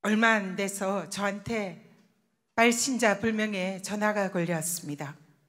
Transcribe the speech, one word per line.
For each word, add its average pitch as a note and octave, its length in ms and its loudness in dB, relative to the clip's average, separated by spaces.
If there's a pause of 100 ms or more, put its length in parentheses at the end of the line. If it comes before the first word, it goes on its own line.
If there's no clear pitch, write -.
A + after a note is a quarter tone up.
얼마 A3 300 4
안 G3 260 0
돼서 G3 520 -2
저한테 G3+ 720 -4 (720)
발신자 A#3 640 4
불명예 G#3 640 -2
전화가 G#3 500 0
걸려왔습니다. D#3 840 -4 (340)